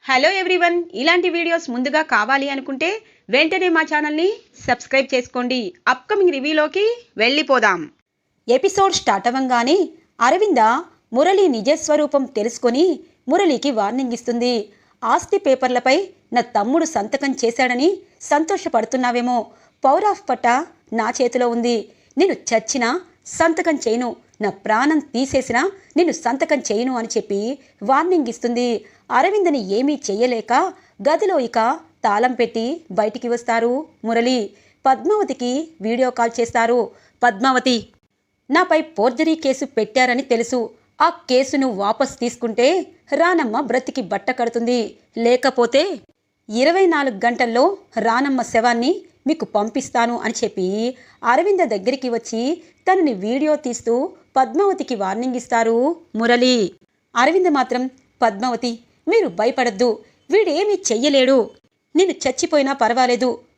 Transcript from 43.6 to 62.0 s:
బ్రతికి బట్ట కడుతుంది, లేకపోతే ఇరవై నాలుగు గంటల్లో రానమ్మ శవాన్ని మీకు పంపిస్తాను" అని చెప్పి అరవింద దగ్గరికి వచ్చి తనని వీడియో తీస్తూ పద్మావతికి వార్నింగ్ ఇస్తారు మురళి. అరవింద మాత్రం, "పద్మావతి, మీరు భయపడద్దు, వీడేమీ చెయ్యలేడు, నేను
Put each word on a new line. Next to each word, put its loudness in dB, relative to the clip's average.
బ్రతికి -4
బట్ట -4
కడుతుంది, -2
లేకపోతే 2
ఇరవై 2
నాలుగు 0
గంటల్లో 0
రానమ్మ 0
శవాన్ని 0
మీకు 0
పంపిస్తాను" -2
అని -4
చెప్పి -2
అరవింద 2
దగ్గరికి -2
వచ్చి -4
తనని 2
వీడియో 0
తీస్తూ -4
పద్మావతికి 0
వార్నింగ్ -4
ఇస్తారు 0
మురళి. 2
అరవింద 2
మాత్రం, 0
"పద్మావతి, -2
మీరు 2
భయపడద్దు, 0
వీడేమీ 2
చెయ్యలేడు, 2
నేను 4